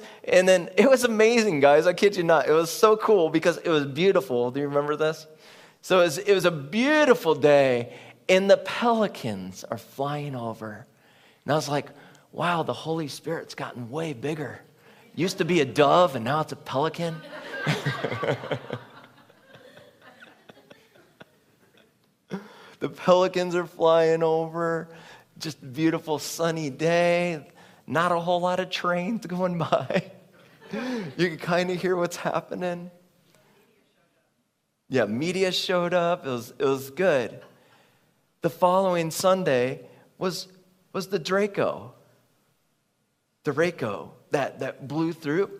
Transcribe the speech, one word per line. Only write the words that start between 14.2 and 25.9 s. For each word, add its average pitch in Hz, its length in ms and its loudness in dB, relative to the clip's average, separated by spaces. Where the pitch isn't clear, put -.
Used 180 260 -4
to 175 60 -2
be 170 140 2
a 139 60 4
dove, 147 500 4
and 113 80 -4
now 143 160 -2
it's 151 140 -6
a - 20 -10
pelican." 160 640 -4
<laughs> 151 60 0
The 143 100 -4
pelicans 180 640 2
are 175 100 -2
flying 165 560 4
over. 165 680 -2
Just 139 340 -12
beautiful 160 460 -2